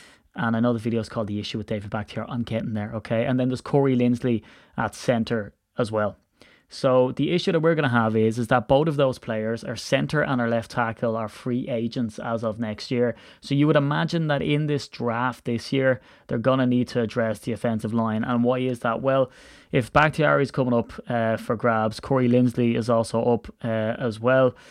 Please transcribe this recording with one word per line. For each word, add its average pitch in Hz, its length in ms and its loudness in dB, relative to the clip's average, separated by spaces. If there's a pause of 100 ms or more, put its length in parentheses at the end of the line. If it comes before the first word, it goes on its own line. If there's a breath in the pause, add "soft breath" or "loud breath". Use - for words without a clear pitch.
(340 loud breath)
And 113 220 -2
I 113 40 0
know 123 120 2
the 117 60 -2
video 113 220 -2
is 107 100 -6
called 113 160 -4
The 104 140 -4
Issue 104 180 -8
with 107 80 -8
David 104 240 -6
Bakhtiari. 107 400 -6
I'm 120 120 -4
getting 113 300 -4
there, 107 220 -4
okay? 113 320 -2
And 127 120 0
then 127 120 0
there's 127 100 -4
Corey 139 380 2
Linsley 123 440 0 (360 loud breath)
at 113 160 -4
center 113 580 -2 (240)
as 110 160 -2
well. 104 240 0 (580 soft breath)
So 127 380 4
the 151 200 -2
issue 180 200 0
that 165 80 2
we're 165 140 4
gonna 151 160 0
have 113 260 2
is, 110 220 2
is 120 80 -2
that 123 200 2
both 143 220 4
of 147 80 -2
those 131 220 2
players, 113 440 -4
our 117 140 -8
center 143 460 0
and 131 180 0
our 117 80 0
left 117 220 -2
tackle, 113 460 -2
are 110 120 -6
free 123 400 -6
agents 117 500 -4
as 117 240 -4
of 110 160 -4
next 107 320 -6
year. 120 240 0 (280 loud breath)
So - 120 -4
you 143 120 4
would 151 100 4
imagine 156 520 0
that 143 120 0
in 147 280 0
this 143 200 -4
draft 120 560 -4
this 117 260 -4
year, 131 300 2 (280 loud breath)
they're 123 100 -4
gonna 131 260 2
need 123 240 2
to 123 140 -2
address 113 380 -2
the 120 120 -6
offensive 110 400 -2
line. 113 320 0
And 123 180 0
why 127 180 2
is 127 180 -2
that? 117 240 -2
Well, 135 280 2 (400 loud breath)
if 123 220 0
Bakhtiari 147 500 4
is 135 80 -2
coming 127 220 0
up, 117 220 0 (160)
uh, 113 260 0
for 113 200 -4
grabs, 110 440 0
Corey 131 260 0
Linsley 120 480 4
is 117 140 -2
also 117 340 2
up, 117 400 0
uh, 110 360 -2
as 110 200 -4
well. 127 360 4 (160 loud breath)